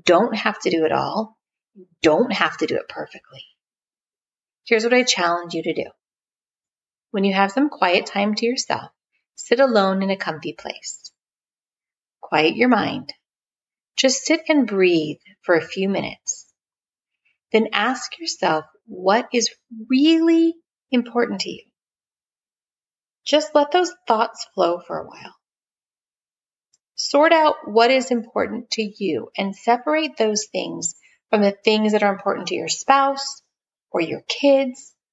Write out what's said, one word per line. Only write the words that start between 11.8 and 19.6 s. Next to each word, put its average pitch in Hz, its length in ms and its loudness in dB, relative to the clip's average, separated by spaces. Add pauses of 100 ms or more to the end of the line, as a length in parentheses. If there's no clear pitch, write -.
Quiet 156 340 0
your 240 120 2
mind. 165 440 -2 (840)
Just - 280 0
sit 320 240 0
and 285 180 4
breathe 180 520 0 (240)
for 175 140 2
a 160 100 0
few 190 220 -4
minutes. - 580 -8 (1040)
Then 220 200 2
ask 240 460 -2
yourself 165 460 -2 (220)
what 202 480 0
is 226 160 0 (400)